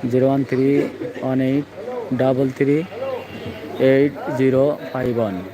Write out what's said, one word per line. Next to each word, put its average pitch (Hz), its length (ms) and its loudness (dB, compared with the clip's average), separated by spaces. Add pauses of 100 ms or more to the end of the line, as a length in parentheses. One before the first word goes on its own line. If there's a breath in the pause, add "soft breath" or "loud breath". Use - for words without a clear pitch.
(120)
জিরো 127 160 4
ওয়ান 139 220 4
থ্রি 131 180 2 (560)
ওয়ান 131 160 0 (100)
এইট 143 160 0 (560)
ডাবল 131 260 2 (100)
থ্রি 143 200 4 (1120)
এইট 139 220 4 (260)
জিরো 131 240 4 (280)
ফাইভ 127 280 -2
ওয়ান 104 160 0 (180)